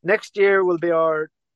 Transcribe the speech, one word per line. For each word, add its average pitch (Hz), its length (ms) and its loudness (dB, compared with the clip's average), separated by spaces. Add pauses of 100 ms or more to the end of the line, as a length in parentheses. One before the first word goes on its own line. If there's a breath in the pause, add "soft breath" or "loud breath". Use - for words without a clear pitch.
next 202 340 -4
year 196 280 2
will 180 140 0
be 170 120 -2
our, 160 400 -2 (260)